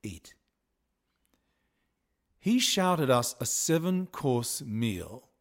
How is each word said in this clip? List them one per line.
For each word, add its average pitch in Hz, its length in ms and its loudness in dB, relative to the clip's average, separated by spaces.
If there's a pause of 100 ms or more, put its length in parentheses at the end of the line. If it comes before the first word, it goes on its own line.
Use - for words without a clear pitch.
"Eat." - 320 -14 (2000)
He 233 180 2
shouted 180 520 2
us 120 300 2
a 120 60 -4
seven-course 165 1160 0
meal 110 680 -6 (100)